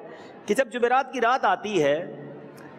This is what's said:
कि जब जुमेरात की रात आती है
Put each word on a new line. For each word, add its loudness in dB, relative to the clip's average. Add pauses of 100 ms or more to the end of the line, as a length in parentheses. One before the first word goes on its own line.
(480)
कि 2
जब 2
जुमेरात 2
की -6
रात 2
आती 0
है 4 (800)